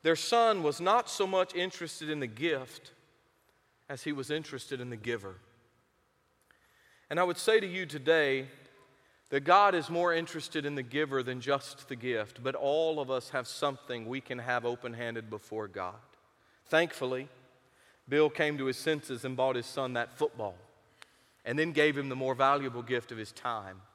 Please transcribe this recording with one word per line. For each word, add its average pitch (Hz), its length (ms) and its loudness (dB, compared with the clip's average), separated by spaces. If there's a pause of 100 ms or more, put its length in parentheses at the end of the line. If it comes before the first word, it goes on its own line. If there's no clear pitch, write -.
Their 165 140 6
son 220 480 4
was 147 180 0
not 214 260 4
so 190 200 -2
much 185 260 2
interested 170 560 -6
in 151 100 -2
the 135 60 -2
gift 131 680 -4 (920)
as 135 140 -10
he 156 100 -4
was 139 200 -4
interested 143 500 -6
in 123 80 -8
the 117 80 -8
giver. 104 380 -6 (1800)
And 156 80 0
I 180 40 6
would 175 140 2
say 220 220 4
to 202 80 0
you 185 180 -4
today 139 640 2 (840)
that 143 120 2
God 185 340 8
is 151 120 0
more 170 240 2
interested 160 540 -4
in 143 80 -4
the 139 80 -4
giver 135 400 0
than 127 200 -6
just 139 480 -2
the 131 60 -6
gift, 120 480 -4
but 131 120 -2
all 156 440 0
of 131 120 -4
us 127 180 -2
have 127 180 -4
something 131 600 -4
we 131 120 -6
can 127 200 -8
have 120 260 -2
open-handed 117 640 -6
before 107 380 -8
God. 95 320 -8 (680)
Thankfully, 143 640 0 (840)
Bill 151 180 6
came 151 280 0
to 135 80 -2
his 131 100 0
senses 139 480 -2
and 131 140 -4
bought 131 180 2
his 120 100 -2
son 131 280 -4
that 117 180 -2
football 113 440 -2 (920)
and 123 120 -2
then 160 140 2
gave 147 260 4
him 139 120 -4
the 131 60 -4
more 131 200 0
valuable 135 460 2
gift 120 320 -4
of 113 40 -10
his 107 140 -10
time. 101 460 -8 (180)